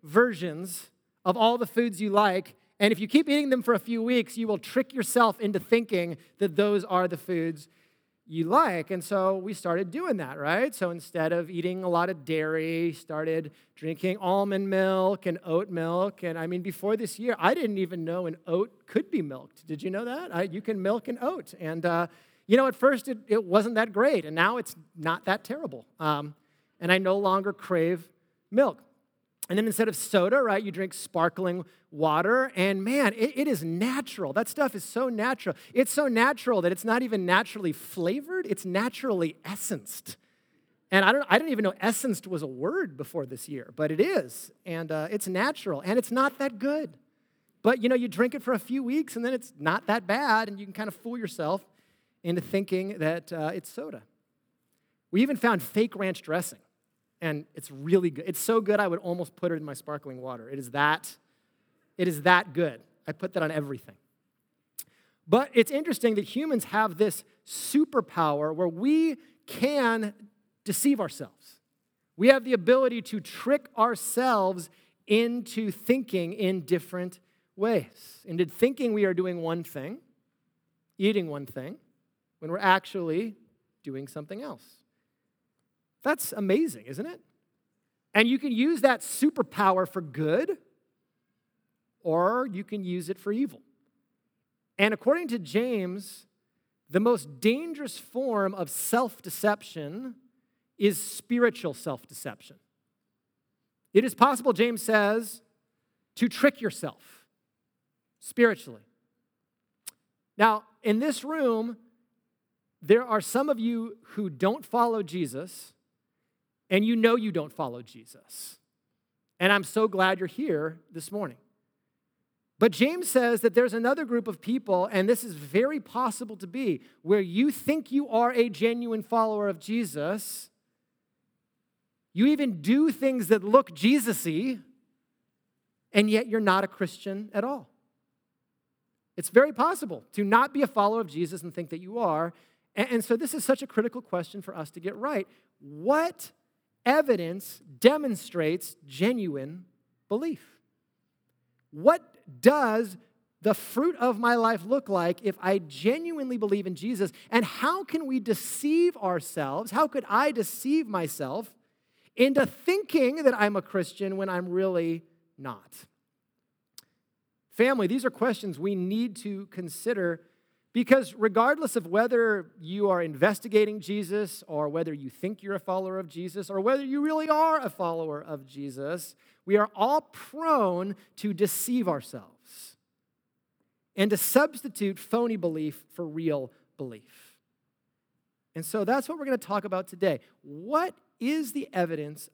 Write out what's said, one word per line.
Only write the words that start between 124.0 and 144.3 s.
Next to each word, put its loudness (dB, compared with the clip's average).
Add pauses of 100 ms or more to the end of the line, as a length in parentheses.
group -2
of -8
people, 0
and 2
this 2
is -12
very 0
possible -6
to -14
be, -4 (220)
where 4
you 2
think -2
you 0
are 2
a 4
genuine -2
follower 0
of -4
Jesus. -4 (1600)
You 4
even 2
do 4
things 0
that 4
look 6
Jesus-y, 2 (1300)
and 4
yet 2
you're 0
not 4
a -2
Christian -8
at -2
all. -8 (1500)
It's -6
very 6
possible -2
to -2
not 4
be 0
a 2
follower 0
of -6
Jesus -6
and -12
think -10
that -10
you -10
are. 0 (420)
And, 0
and 0
so 0
this -4
is -6
such 0
a -10
critical -4
question -8